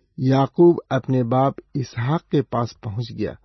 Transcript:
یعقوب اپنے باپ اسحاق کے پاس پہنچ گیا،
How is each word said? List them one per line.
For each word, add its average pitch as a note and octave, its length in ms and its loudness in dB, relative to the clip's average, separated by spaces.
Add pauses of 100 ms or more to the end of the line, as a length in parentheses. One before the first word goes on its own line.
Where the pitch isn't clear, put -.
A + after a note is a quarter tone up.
(160)
یعقوب C3+ 600 4 (140)
اپنے C3 320 -2
باپ B2+ 320 0 (200)
اسحاق C3 540 -4
کے D3 140 0
پاس A#2+ 380 -6
پہنچ A2 380 -10
گیا، G2 140 -4 (120)